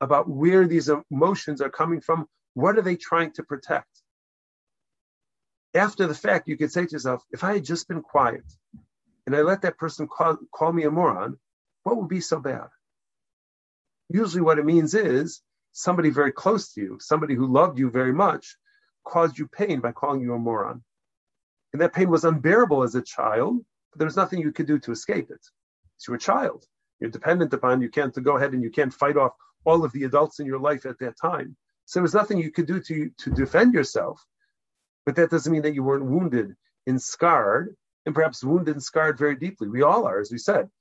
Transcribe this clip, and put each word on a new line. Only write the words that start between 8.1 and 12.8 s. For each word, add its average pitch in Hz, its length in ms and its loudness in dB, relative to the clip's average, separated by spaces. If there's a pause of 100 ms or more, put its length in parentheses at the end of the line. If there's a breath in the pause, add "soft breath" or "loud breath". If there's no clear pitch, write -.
and 135 80 -2
I 151 60 4
let 190 200 2
that 175 160 -2
person 156 300 -8
call, 165 300 0 (140)
call 160 220 0
me 170 100 0
a 151 80 0
moron, 135 480 -2 (440)
what 214 140 0
would 185 120 -6
be 185 100 -4
so 160 200 -4
bad?" 131 280 -8 (1400)